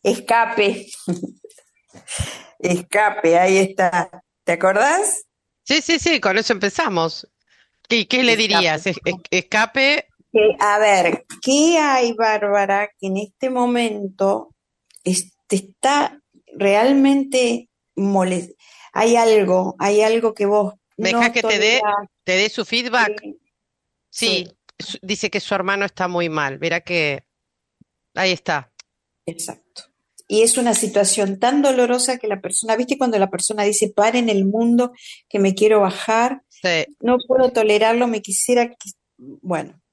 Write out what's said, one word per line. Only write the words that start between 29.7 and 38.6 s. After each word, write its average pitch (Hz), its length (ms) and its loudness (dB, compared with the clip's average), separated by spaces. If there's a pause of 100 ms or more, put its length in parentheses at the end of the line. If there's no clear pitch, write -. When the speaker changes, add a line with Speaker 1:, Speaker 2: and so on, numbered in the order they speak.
Speaker 1:
Y 214 140 2
es 233 160 2
una 240 160 0
situación 196 680 -2
tan 269 200 2
dolorosa 247 580 0
que 220 100 -8
la 196 120 -4
persona, 220 360 -4
¿viste 247 220 -2
cuando 233 200 0
la 185 120 0
persona 208 340 -4
dice, 208 300 0
"Paren 233 340 2
el 196 160 2
mundo, 233 480 2 (360)
que 208 120 -4
me 196 140 2
quiero 214 260 4
bajar"? 226 600 0 (200)
Speaker 2:
Sí. 165 380 -2
Speaker 1:
no 247 260 2
puedo 254 260 2
tolerarlo, 220 540 2
me 220 160 -2
quisiera 240 460 0